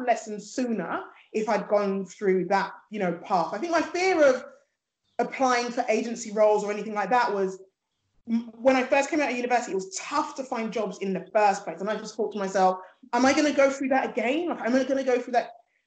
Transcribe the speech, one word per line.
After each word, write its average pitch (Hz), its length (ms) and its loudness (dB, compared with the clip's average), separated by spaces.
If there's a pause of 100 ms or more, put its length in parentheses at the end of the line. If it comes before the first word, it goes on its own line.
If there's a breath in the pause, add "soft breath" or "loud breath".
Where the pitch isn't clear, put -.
lessons 220 460 -4
sooner 240 500 -4 (320 soft breath)
if 214 160 -2
I'd 196 180 0
gone 196 380 0
through 185 400 0
that, 185 260 0 (180)
you 208 100 -8
know, 180 140 0 (100)
path. 175 300 0
I - 40 -6
think 330 140 -4
my 330 100 2
fear 359 420 2
of 254 200 4 (760)
applying 240 500 0
for 240 200 -4
agency 220 420 -2
roles 214 320 4
or 202 80 -4
anything 208 220 -6
like 208 160 -2
that 240 220 2
was 190 280 -2 (720)
m-, 233 240 -2
when 262 220 2
I 254 80 2
first 277 260 2
came 320 100 0
out 277 100 0
of 247 60 -4
university, 240 380 0
it - 20 0
was 190 220 -6
tough 285 380 -4
to 269 80 -8
find 226 280 -6
jobs 202 280 -4
in 190 140 -4
the 175 200 -6
first 208 320 4
place. 165 160 -8
And 196 80 -4
I 208 80 -2
just - 180 -12
thought 220 160 -2
to 208 80 -6
myself, 185 400 2 (340 loud breath)
"Am 254 120 4
I 277 80 6
gonna 302 200 4
go 277 160 6
through 269 200 -4
that 262 200 2
again? 277 400 -2
Like, 254 120 -4
am 226 140 -2
I 262 100 4
gonna 269 180 -2
go 247 160 2
through - 140 -10
that - 180 0 (360)